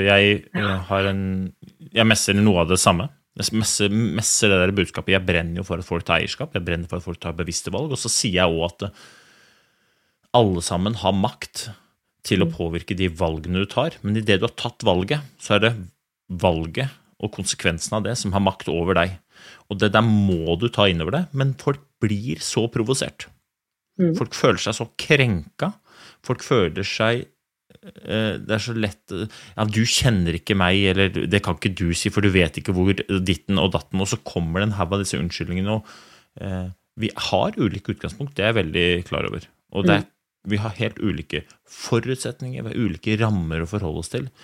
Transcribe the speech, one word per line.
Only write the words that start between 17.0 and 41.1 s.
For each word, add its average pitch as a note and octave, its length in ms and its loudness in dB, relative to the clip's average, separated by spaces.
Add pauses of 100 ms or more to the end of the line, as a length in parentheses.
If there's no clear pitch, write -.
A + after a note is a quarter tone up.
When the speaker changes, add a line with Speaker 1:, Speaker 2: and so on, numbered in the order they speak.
Speaker 1:
og G#2 100 -4
konsekvensen - 640 -4
av G#2+ 100 -2
det A2+ 140 -4
som G2+ 160 -4
har G2 80 2
makt F#2+ 260 -2
over E2+ 280 0
deg. F2 240 0 (500)
Og G2+ 100 -6
det G#2 120 2
der A2+ 100 6
må F#2+ 580 4
du A#2 100 0
ta G#2 180 2
inn E2+ 140 2
over D#2+ 100 -2
deg, E3 220 -2
men C3+ 200 0
folk C#3+ 260 -4 (220)
blir G#2+ 380 -2
så - 320 -2
provosert. A#2 560 -4 (720)
Speaker 2:
Mm. E3+ 180 2
Speaker 1:
Folk - 160 -4
føler A2+ 260 2
seg G#2+ 140 -4
så A2+ 140 -6 (100)
krenka. C3 760 0 (500)
Folk - 180 -6
føler F#2+ 420 0
seg, A#2 440 0 (760)
eh, G#2+ 340 -2
det - 140 -6
er A2 80 0
så A#2 160 -6
lett, G#2+ 360 -4
eh, G2+ 160 -6 (300)
«Ja, A2 80 2
du G#2+ 200 0
kjenner F#2 480 2
ikke F#2 240 -2
meg», F2+ 260 4
eller F#2+ 260 4
«Det F#2 340 0
kan F2 120 -2
ikke F#2+ 200 -2
du E2+ 180 0
si, - 160 -2
for G#2 120 0
du G2+ 80 4
vet F2+ 280 4
ikke - 160 -2
hvor F#2 200 4 (300)
ditten F#2 360 0
og F2+ 120 2
datten», - 300 -4
og G2 60 -2
så A#2 160 -4
kommer E2+ 380 -4
det A2 80 0
en G2 100 -4
haug F2 140 0
av G2+ 60 0
disse F#2+ 180 -4
unnskyldningene, F2 520 -4
og, A2 160 -2 (560)
eh, F#2 280 -6 (280)
vi G#2+ 180 -4
har - 420 0
ulike F#2+ 380 -2
utgangspunkt, - 400 -10
det F#2+ 100 0
er A2+ 80 2
jeg G2+ 120 0
veldig F2 400 0
klar - 200 -4
over. - 160 -8 (320)
Og G2 120 -2
det G2+ 60 6
er, G2+ 100 4
Speaker 2:
Mm. - 60 -10 (400)
Speaker 1:
vi G#2 100 0
har G#2+ 140 -4
helt A2 280 -4
ulike D2+ 440 -4 (240)